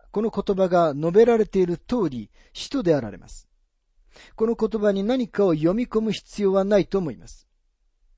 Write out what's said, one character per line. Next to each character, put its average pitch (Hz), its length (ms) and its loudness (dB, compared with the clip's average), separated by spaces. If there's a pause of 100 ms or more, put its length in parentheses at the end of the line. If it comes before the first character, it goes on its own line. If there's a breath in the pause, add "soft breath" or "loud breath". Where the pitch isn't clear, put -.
(120)
こ 202 100 -2
の 220 100 -2
言 202 240 -4
葉 190 140 2
が 170 260 2
述 160 160 -2
べ 214 140 6
ら 233 120 4
れ 214 80 0
て - 140 -2
い 185 60 4
る 175 120 -2
通 220 320 -4
り、 117 220 -10 (220 soft breath)
使 - 180 -14
徒 277 100 -4
で 170 140 2
あ 135 60 -2
ら 107 100 -10
れ 95 60 -18
ま - 100 -20
す。 - 200 -20 (880 loud breath)
こ 220 120 -2
の 233 80 -2
言 220 260 -4
葉 208 100 4
に 196 120 -2
何 240 240 -2
か 202 180 0
を 180 80 2
読 160 200 0
み 233 140 -4
込 220 140 -2
む 220 100 -2
必 - 320 -8
要 196 100 2
は 190 100 2
な 202 160 2
い 165 80 0
と 196 100 -4
思 170 140 -4
い 95 60 -16
ま 82 100 -20
す。 - 200 -20 (720)